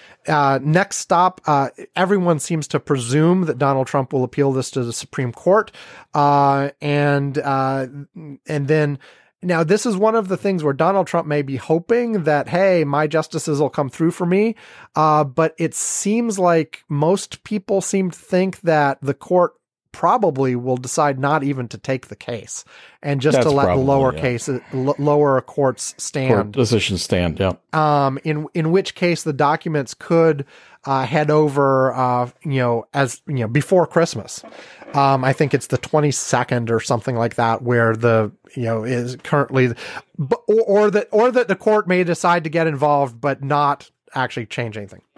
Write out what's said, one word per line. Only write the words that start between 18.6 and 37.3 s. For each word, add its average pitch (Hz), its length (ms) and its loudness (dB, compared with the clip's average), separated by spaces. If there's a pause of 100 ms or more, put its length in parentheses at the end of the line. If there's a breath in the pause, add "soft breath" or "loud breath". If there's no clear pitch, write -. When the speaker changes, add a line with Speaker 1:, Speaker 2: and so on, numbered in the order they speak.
Speaker 1:
that 147 380 2
the 139 140 -4
court 180 400 0 (380)
probably 160 640 0
will 127 220 -2
decide 135 400 -2
not 143 260 0
even 131 240 -4
to 107 100 -14
take 135 300 -6
the - 80 -16
case - 480 -12 (380 loud breath)
and 143 180 -2
just 143 160 2
Speaker 2:
That's 123 120 4
Speaker 1:
to 151 40 4
let 139 120 2
the 101 40 2
Speaker 2:
probably, 107 180 2
Speaker 1:
lower 135 280 2
Speaker 2:
yeah. 156 80 -8
Speaker 1:
case, 123 260 -2
l-, 135 520 -4
lower 147 420 4
courts - 560 -2
stand. 131 360 -2
Speaker 2:
Court 107 180 2
decisions 104 500 0
stand, 87 380 -2
yeah. 95 140 2 (200)
Speaker 1:
Um, 143 500 2
in, 151 300 -4
in 160 180 0
which 190 220 0
case 175 300 -2
the 156 100 -4
documents 147 600 -2
could, 160 500 2 (400 loud breath)
uh, 135 180 0
head 147 280 0
over, 135 640 2
uh, 123 340 0 (140)
you 135 160 -2
know, 120 340 0
as, 135 340 -2
you 143 100 -4
know, 117 100 -2
before 151 400 2
Christmas. - 560 -2 (500 loud breath)
Um, 135 300 2
I 135 100 2
think 143 220 0
it's - 120 -4
the 135 120 -2
twenty-second 123 920 -2
or 113 100 2
something 120 360 -2
like 117 200 -2